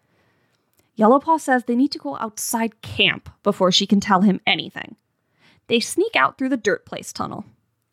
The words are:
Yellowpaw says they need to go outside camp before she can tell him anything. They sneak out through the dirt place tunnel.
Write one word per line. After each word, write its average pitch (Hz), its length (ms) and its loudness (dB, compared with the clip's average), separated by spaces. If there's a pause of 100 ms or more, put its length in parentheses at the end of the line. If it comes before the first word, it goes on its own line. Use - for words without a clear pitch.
(960)
Yellowpaw 277 420 4
says 254 260 0
they 240 100 -2
need 269 160 2
to 311 80 -10
go 285 180 -10
outside 226 640 -6
camp - 480 -2 (140)
before 196 280 2
she 196 140 0
can 202 140 2
tell 196 220 2
him 202 260 4
anything. - 480 -6 (720)
They 233 120 2
sneak 381 360 -4
out - 220 0
through 262 120 -2
the 277 80 0
dirt 202 280 -2
place - 260 -14
tunnel. - 340 -10 (480)